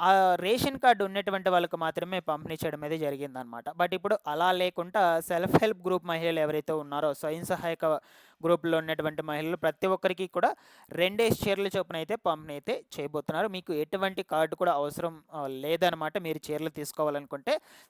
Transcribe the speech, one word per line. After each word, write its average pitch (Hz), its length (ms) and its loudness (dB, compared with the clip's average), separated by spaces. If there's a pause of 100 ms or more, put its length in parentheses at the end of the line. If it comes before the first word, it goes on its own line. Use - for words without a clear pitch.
ఆ, 185 380 6
రేషన్ 254 400 0
కార్డు 226 240 6
ఉన్నటువంటి 190 460 -2
వాళ్ళకు 175 280 2
మాత్రమే 170 420 -4
పంపిణీ 160 360 -4
చేయడం 151 240 -4
అనేది 151 180 -2
జరిగిందనమాట. 135 720 -6
But 175 240 0
ఇప్పుడు 202 240 0 (100)
అలా 165 240 4
లేకుండా 180 680 2
సెల్ఫ్ 180 420 -2
హెల్ప్ 190 260 0
గ్రూప్ 180 180 0
మహిళలు 165 340 0
ఎవరైతే 151 340 0
ఉన్నారో, 147 400 -2
స్వయం 165 320 -6
సహాయక 170 400 -4 (580)
గ్రూప్లో 165 340 4
ఉన్నటువంటి 156 440 -2
మహిళలు 156 360 -4
ప్రతి 151 300 0
ఒక్కరికి 185 400 0
కూడా 214 280 0 (360)
రెండేసి 208 580 2
చీరల 196 280 0
చొప్పున 175 180 -4
అయితే 160 200 -2
పంపిణీ 156 380 -2
అయితే - 300 -6 (160)
చేయబోతున్నారు. 156 480 -2
మీకు 185 260 -6
ఎటువంటి 190 500 -2
కార్డు 160 320 0
కూడా 175 180 2
అవసరం, 151 500 -2 (100)
ఆ, 143 140 -6
లేదనమాట 156 720 0
మీరు 160 340 -4
చీరలు 156 180 -4
తీసుకోవాలనుకుంటే. 147 920 -2 (280)